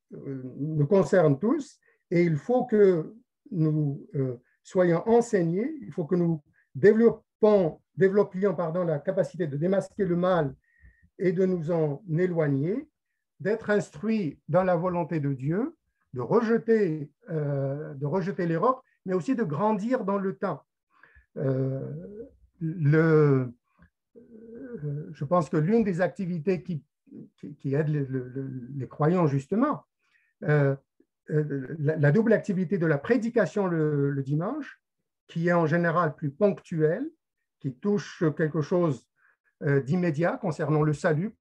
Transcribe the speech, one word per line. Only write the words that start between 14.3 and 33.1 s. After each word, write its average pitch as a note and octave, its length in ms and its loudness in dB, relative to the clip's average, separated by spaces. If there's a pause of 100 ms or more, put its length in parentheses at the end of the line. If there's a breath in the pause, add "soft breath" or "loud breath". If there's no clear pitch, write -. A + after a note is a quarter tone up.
dans F3 160 2
la F3+ 120 2
volonté E3+ 440 -2
de C#3+ 140 -2
Dieu, E3 420 -4 (380)
de B2 80 -6
rejeter, G#3+ 880 0 (180)
euh, D3 680 -4
de C#3 100 -6
rejeter F3+ 400 -2
l'erreur, E3+ 380 0 (220 soft breath)
mais F#3 80 -4
aussi G#3+ 220 0
de A#3 80 -2
grandir G#3 640 -2
dans G3 120 0
le F#3+ 180 -4
temps. F3 260 -6 (760 soft breath)
Euh, C3+ 540 -2 (680)
le, D#3 960 2 (640 soft breath)
euh, A3+ 960 -12
je D3+ 140 -10
pense F3 240 0
que F3 80 0
l'une G#3 260 4
des F#3 180 -2
activités F3+ 600 -2
qui, D#3+ 200 -8 (540)
qui, - 180 -16
qui C3+ 180 -6
aide D3+ 160 0
les, D3 160 -2
le, B2+ 220 -6
le, C3+ 240 -10 (240)
les B2 120 -8
croyants, E3 400 2
justement, F#3+ 560 0 (600)
euh, C#3+ 320 2 (540)
euh, C#3+ 500 -4
la, D3+ 180 0
la D3 140 4
double G#3+ 220 4
activité F#3 440 0
de E3+ 80 0
la D3+ 120 2
prédication A3 720 0